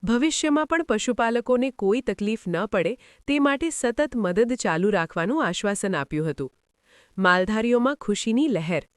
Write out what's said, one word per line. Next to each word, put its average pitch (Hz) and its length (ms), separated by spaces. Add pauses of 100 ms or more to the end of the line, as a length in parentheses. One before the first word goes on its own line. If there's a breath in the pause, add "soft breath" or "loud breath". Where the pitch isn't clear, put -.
ભવિષ્યમાં 294 640
પણ 330 180
પશુપાલકોને 233 840
કોઈ 208 300
તકલીફ 214 380 (100)
ન 175 180
પડે 202 320 (280 soft breath)
તે 285 120
માટે 285 320
સતત 254 460
મદદ 214 380
ચાલુ 185 360
રાખવાનું 196 560
આશ્વાસન 190 500
આપ્યું 151 340
હતું. 139 220 (680 soft breath)
માલધારીઓમાં 220 800
ખુશીની 233 520
લહેર. 165 480